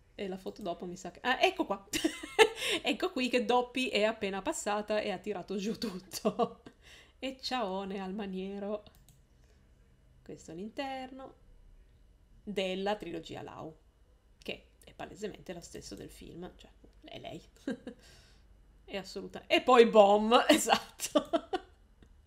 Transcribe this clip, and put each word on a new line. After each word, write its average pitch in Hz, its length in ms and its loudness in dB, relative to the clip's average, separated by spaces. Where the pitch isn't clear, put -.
E 202 140 -8
la 190 100 -6
foto - 240 -12
dopo 180 240 -6
mi 180 100 -10
sa - 140 -12
che... - 140 -16
Ah, 247 180 0
ecco 359 240 2
qua. - 240 -6
<laughs> - 960 2
Ecco 359 280 -2
qui 254 160 0
che 240 160 2
Doppi 247 460 0
è 208 140 2
appena 196 400 -2
passata 214 560 -2
e 208 100 -2
ha 180 80 -4
tirato 190 400 -8
giù 208 220 -4
tutto. - 840 -4
<laughs> - 240 -20
E 262 240 -8
ciaone 196 580 -4
al 185 140 -8
maniero. 202 720 -8
Questo - 280 -16
è - 20 -14
l'interno 262 800 -10
della 196 540 -2
trilogia 170 440 -12
Lau, - 340 -14
che - 280 -12
è - 100 -20
palesemente 180 600 -12
lo 175 80 -14
stesso - 340 -16
del - 160 -14
film, 175 440 -14
cioè - 140 -20
è - 120 -16
lei. 147 240 -12
<laughs> - 320 -8
È - 100 -10
assoluta. 190 520 -10
E - 140 4
poi 240 260 10
bom, 214 540 8
<laughs> - 60 2
esatto. - 800 2